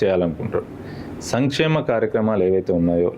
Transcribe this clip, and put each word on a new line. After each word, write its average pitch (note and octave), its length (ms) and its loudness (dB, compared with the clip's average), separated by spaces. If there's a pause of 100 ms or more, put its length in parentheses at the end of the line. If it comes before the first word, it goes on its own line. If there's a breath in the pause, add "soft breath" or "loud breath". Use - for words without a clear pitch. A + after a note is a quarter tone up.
చేయాలనుకుంటాడు. F2 760 -2 (420 loud breath)
సంక్షేమ C#3+ 580 0
కార్యక్రమాలు A2 640 0
ఏవైతే F#2+ 280 2
ఉన్నాయో E2+ 460 2